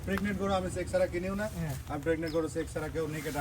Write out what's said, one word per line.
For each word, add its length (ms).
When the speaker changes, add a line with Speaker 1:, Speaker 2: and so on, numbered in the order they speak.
Speaker 1:
প্রেগন্যান্ট 360
গরু 180
আমি 160
চেক 160
ছাড়া 220
কিনিও 280
না। 60
Speaker 2:
হ্যাঁ। 160
Speaker 1:
আমি 160
প্রেগন্যান্ট 320
গরু 180
চেক 180
ছাড়া 200
কেউ 200
নিকেট 280